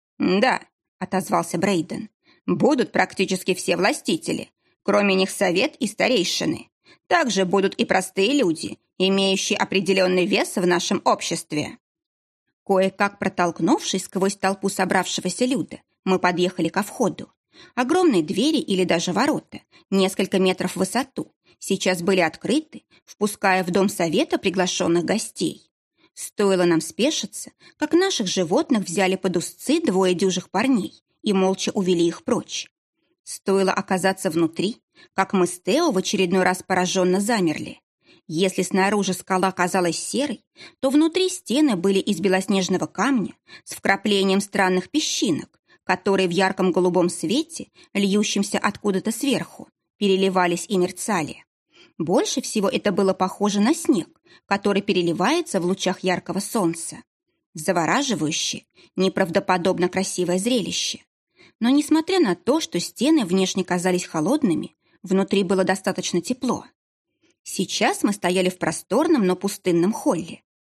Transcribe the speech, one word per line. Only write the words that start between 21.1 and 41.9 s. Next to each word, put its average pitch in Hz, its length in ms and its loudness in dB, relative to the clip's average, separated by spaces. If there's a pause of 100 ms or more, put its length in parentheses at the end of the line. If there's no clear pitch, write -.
сейчас 185 440 -2
были 180 180 2
открыты, 175 640 -2 (220)
впуская 190 580 0
в 175 60 -4
дом 196 180 2
совета 190 500 0
приглашенных 180 640 0
гостей. - 640 -6 (500)
Стоило 190 460 0
нам 170 160 4
спешиться, - 720 -4 (240)
как 302 160 -6
наших 359 340 2
животных 190 600 0
взяли 185 280 0
под 185 220 -2
узцы - 440 -2
двое 185 340 2
дюжих 180 360 -2
парней 226 500 0 (220)
и 208 100 0
молча 190 380 0
увели 175 380 2
их - 160 -6
прочь. - 440 -4 (540)
Стоило 196 500 0
оказаться 190 560 -2
внутри, 165 540 -2 (320)
как 190 180 -2
мы 185 140 4
с 175 140 -6
Тео 294 320 2
в 180 40 -2
очередной 185 460 0
раз 180 240 0
пораженно 180 540 0
замерли. 202 600 -2 (460)
Если 185 360 0
снаружи 190 500 0
скала 185 400 -2
казалась 175 440 0
серой, 254 480 -6 (360)
то 262 100 0
внутри 320 380 2
стены 277 480 0
были 190 240 2